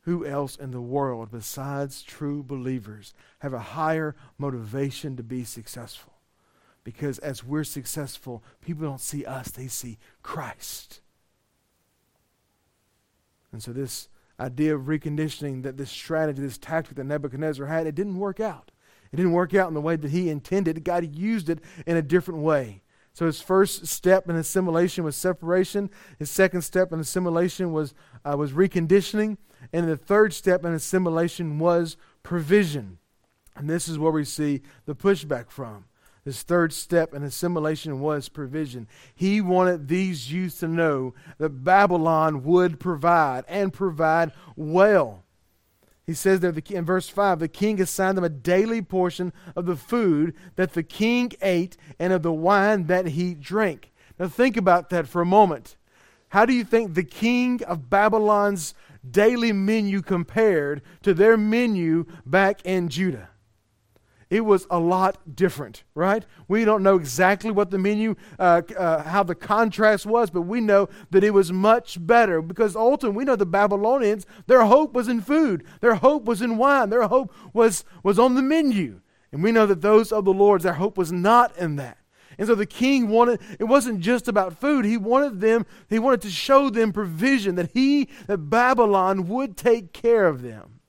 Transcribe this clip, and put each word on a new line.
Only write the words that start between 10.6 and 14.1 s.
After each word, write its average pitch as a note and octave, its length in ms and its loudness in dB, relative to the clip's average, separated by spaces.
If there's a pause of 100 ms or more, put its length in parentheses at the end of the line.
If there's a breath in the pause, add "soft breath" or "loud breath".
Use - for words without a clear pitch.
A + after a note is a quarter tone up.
And A2 100 -16
so A#2+ 100 -14
this C3 360 -12 (320)